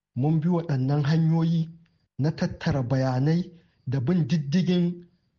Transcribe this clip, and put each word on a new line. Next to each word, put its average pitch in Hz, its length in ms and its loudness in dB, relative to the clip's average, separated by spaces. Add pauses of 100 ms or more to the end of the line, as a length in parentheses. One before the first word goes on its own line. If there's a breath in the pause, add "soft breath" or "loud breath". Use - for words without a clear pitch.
(160)
mun 151 240 2
bi 165 80 -2
waɗannan 147 560 0
hanyoyi 165 640 2 (500)
na 147 140 0
tattara 160 500 -4
bayanai 131 640 0 (420 loud breath)
da 127 140 -2
bin 156 260 0
diddigin 175 800 0 (320)